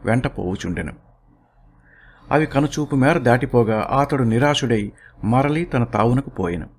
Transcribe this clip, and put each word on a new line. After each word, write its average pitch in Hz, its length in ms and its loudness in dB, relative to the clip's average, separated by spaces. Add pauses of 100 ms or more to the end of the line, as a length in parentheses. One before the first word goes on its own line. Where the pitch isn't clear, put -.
వెంట 123 220 0
పోవుచుండెను. 90 640 -6 (1400)
అవి 147 160 2
కనుచూపు 147 500 -2
మేర 139 220 4
దాటిపోగా 120 600 2 (200)
అతడు 139 220 0
నిరాశుడై 117 720 0 (320)
మరలి 143 400 2
తన 127 200 0
తావునకు 120 460 0
పోయెను. 87 360 -4 (120)